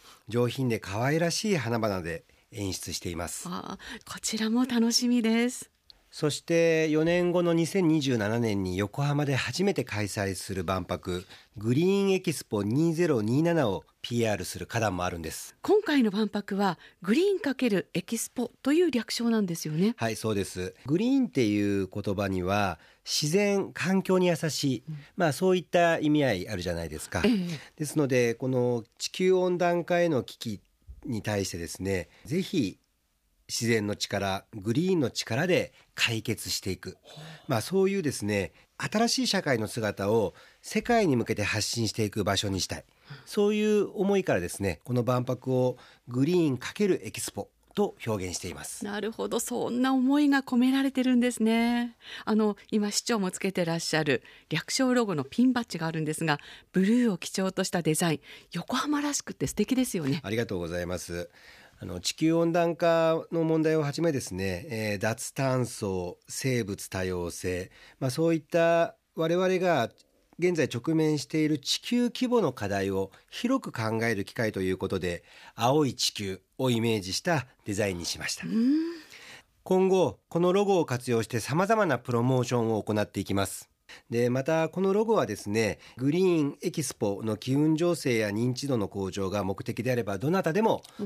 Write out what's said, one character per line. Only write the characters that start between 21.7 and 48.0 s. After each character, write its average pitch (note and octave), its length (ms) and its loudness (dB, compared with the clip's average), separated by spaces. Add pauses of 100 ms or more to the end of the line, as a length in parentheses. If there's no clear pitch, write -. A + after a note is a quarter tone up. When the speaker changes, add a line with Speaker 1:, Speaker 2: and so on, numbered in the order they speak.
Speaker 1:
う F#2 120 -4
言 G2+ 220 -4
葉 G2 140 0
に F#2 140 -2
は F#2+ 360 0 (240)
自 - 260 -2
然、 G3 440 0
環 F#3 280 0
境 F#3 160 2
に F3+ 100 4
優 E3+ 100 2
し - 260 -4 (140)
い、 - 100 -20
Speaker 2:
う D#3 60 -10
ん。 D3+ 40 -10 (200)
Speaker 1:
ま F3 100 2
あ、 C#3 60 2
そ F#3 160 0
う F#3 80 4
い - 20 -2
っ D#3 60 -4
た E3+ 340 4
意 D3+ 100 2
味 D3+ 140 4
合 B2 100 4
い F2+ 160 -4
あ G#2+ 60 -4
る F2+ 60 -4
じ F2 80 -4
ゃ E2+ 60 -2
な E2+ 100 -4
い D#2 40 -8
で D#2 80 -8
す - 120 -12
か。 F2 160 0
Speaker 2:
え G#3 40 4
え。 F3 300 0 (160)
Speaker 1:
で D3+ 100 -6
す C#3+ 120 -6
の D3 100 4
で、 A#2+ 280 2
こ C3 120 -6
の B2 380 0 (140)
地 - 100 -6
球 F#3 240 2
温 F3+ 240 2
暖 F3 260 0
化 F3 160 0
へ F3 80 4
の C3+ 160 2
危 - 160 -18
機 G#2 220 -8 (440)
に A2+ 160 -4
対 G#2 220 -2
し F#2 60 -4
て F#2 80 -8
で E2+ 100 -8
す - 160 -10
ね、 F#2+ 240 -2 (160)
ぜ D3+ 180 -2
ひ B2+ 380 -2 (680)
自 - 200 -4
然 A2+ 180 2
の G#2 100 -4
力、 G2 500 -4 (100)
グ G#2+ 180 -4
リ E3+ 160 0
ー F#3+ 80 2
ン - 40 2
の A2+ 100 0
力 C3 340 -4
で D3+ 260 0 (220)
解 A2+ 300 -2
決 G2 260 -4
し - 100 -4
て G2 120 -4
い F2+ 60 -6
く。 - 260 -14
Speaker 2:
ほ - 180 -20
う。 - 40 -16 (220)
Speaker 1:
ま B2+ 100 0
あ、 A2 40 -2
そ F#3+ 220 0
う F#3+ 80 4
い G3 40 -2
う G3 60 0
で D3 100 -2
す - 140 -6
ね、 G2+ 280 0 (240)
新 G#3+ 300 0
し B3+ 180 0
い - 20 -2
社 F#3+ 160 0
会 C3 160 0
の G#2+ 80 -4
姿 G2+ 420 -2
を G#2+ 240 2 (300)
世 - 180 -2
界 A3+ 240 2
に C#3 100 4
向 A2 100 2
け A2+ 100 -2
て G#2 80 -2
発 G2+ 240 -2
信 A2+ 200 -2
し - 60 -4
て A2 120 0
い G2+ 40 -2
く G2+ 140 -2
場 G2 140 2
所 G2+ 120 -2
に F#2+ 100 -2
し - 60 -2
た D#2+ 120 -6
い。 - 80 -16 (420)
そ G#3 220 2
う G#3+ 40 2
い G#3+ 100 2
う G#3 320 4
思 G3+ 220 2
い F#3 60 2
か D3 100 2
ら G2+ 60 2
で F2 100 -2
す - 140 -6
ね、 F#2 200 -2
こ B2 100 -6
の B2 100 2
万 B2 220 0
博 B2+ 280 -4
を B2+ 240 0 (300)
グ B2+ 180 0
リ F3 80 2
ー E3 200 4
ン× B2 40 -2 (460)
エ G#2+ 80 -12
キ - 100 -10
ス - 100 -8
ポ - 180 -10 (260)
と G3+ 200 0 (120)